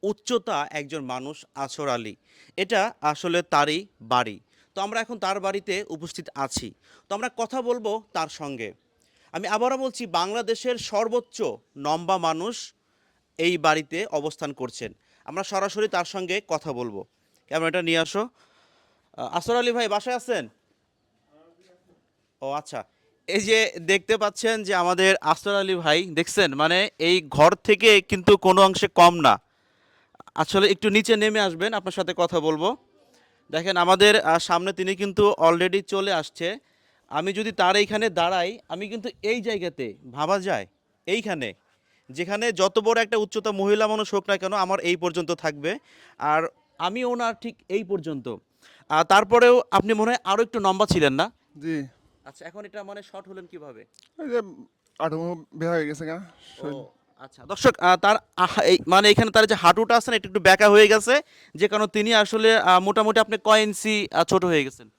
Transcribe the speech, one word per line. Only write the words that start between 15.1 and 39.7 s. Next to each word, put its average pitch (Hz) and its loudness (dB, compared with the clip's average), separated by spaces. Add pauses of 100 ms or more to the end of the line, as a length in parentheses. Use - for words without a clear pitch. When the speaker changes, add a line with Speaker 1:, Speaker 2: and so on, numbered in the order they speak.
Speaker 1:
আমরা 170 -10
সরাসরি 202 -4
তার 175 -2
সঙ্গে 185 -6
কথা 156 -6
বলবো। 117 -10 (420)
ক্যামেরাটা 165 -2
নিয়ে 165 0
আসো। 196 -4 (880)
আহ, 123 -8
আসর 233 -2
আলী 240 0
ভাই 233 -2
বাসায় 208 -4
আছেন? 196 -6 (1900)
ও 135 -8
আচ্ছা, 139 -10 (420)
এই 196 -2
যে 220 2
দেখতে 190 0
পাচ্ছেন 214 -4
যে 190 -4
আমাদের 180 2
আসর 165 -2
আলী 196 -2
ভাই, 170 0
দেখছেন 165 0
মানে 170 0
এই 170 0
ঘর 156 6
থেকে 208 4
কিন্তু 196 2
কোনো 190 6
অংশে 190 4
কম 175 8
না। 135 4 (960)
আসলে 190 2
একটু 202 0
নিচে 220 2
নেমে 214 0
আসবেন, 190 -2
আপনার 190 -6
সাথে 180 -6
কথা 170 -2
বলবো। 160 -2 (720)
দেখেন 175 -4
আমাদের, 190 6
আহ, 165 2
সামনে 180 -2
তিনি 190 -4
কিন্তু 202 0
already 175 2
চলে 196 -4
আসছে। 170 -6 (500)
আমি 170 -4
যদি 208 -6
তার 190 2
এইখানে 208 0
দাঁড়াই, 180 -2 (100)
আমি 190 -10
কিন্তু 208 -12 (140)
এই 220 -2
জায়গাতে, 175 -8 (160)